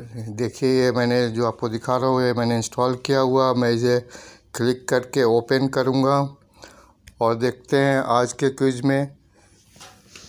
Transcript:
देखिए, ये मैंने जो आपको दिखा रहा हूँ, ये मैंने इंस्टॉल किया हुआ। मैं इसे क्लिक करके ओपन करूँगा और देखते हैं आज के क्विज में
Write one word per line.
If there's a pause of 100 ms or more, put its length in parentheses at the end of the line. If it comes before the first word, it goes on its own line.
(320)
देखिए,
ये
मैंने
जो
आपको
दिखा
रहा
हूँ,
ये
मैंने
इंस्टॉल (120)
किया
हुआ।
मैं
इसे (540)
क्लिक
करके
ओपन
करूँगा (840)
और
देखते
हैं
आज
के
क्विज
में (1120)